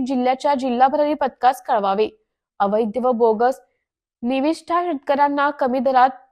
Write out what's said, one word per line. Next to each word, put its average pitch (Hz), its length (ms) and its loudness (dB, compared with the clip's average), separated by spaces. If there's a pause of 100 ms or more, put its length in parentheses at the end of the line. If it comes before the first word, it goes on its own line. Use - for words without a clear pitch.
जिल्ह्याच्या 262 480 0
जिल्हा 254 320 2
भरारी 294 260 0
पथकास 262 480 -2
कळवावे. 208 460 0 (520)
अवैध 208 440 0
व 254 80 2
बोगस 233 480 0 (640)
निविष्ठा 294 600 -2
शेतकऱ्यांना 285 680 -2
कमी 269 300 -2
दरात 262 300 4 (220)